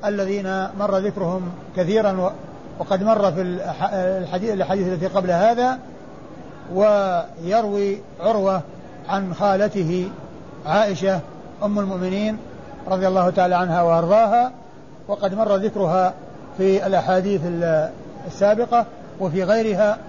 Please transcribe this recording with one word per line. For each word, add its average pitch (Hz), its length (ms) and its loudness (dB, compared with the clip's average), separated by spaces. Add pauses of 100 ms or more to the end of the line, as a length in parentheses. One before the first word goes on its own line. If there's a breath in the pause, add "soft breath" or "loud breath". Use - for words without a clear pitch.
الذين 196 640 -2 (120)
مر 202 180 0
ذكرهم 190 440 -2 (340)
كثيرا، 196 360 2
و-، 185 200 0 (480)
وقد 190 240 0
مر 208 280 4
في 165 100 -2
الح-، 180 520 -4
الحديث، 185 600 -2
الحديث 190 340 0
التي 185 200 -2
قبل 185 240 0
هذا. 240 480 2 (920)
ويروي 202 1200 2 (220)
عروة 190 420 2 (480)
عن 190 240 -2
خالته 190 760 2 (560)
عائشة 190 540 2 (440)
أم 208 160 0
المؤمنين 190 580 -2 (500)
رضي 190 200 0
الله 185 220 4
تعالى 180 260 4
عنها 175 260 2
وأرضاها، 202 680 4 (560)
وقد 202 260 -2
مر 214 220 2
ذكرها 185 580 2 (440)
في 190 300 4
الأحاديث 190 580 2
ال-، 170 440 2 (380)
السابقة 214 580 2 (340)
وفي 185 240 0
غيرها 214 540 2 (120)